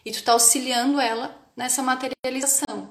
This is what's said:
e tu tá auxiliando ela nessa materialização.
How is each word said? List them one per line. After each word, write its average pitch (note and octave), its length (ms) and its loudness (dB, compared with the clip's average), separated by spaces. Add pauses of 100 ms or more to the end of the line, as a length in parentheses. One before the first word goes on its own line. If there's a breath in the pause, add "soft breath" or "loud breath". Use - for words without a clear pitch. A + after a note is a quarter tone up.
e A3 80 -10
tu - 100 -8
tá A#3 120 4
auxiliando B3+ 680 4
ela A#3 340 -2 (220)
nessa B3 260 -4
materialização. B3+ 1080 -2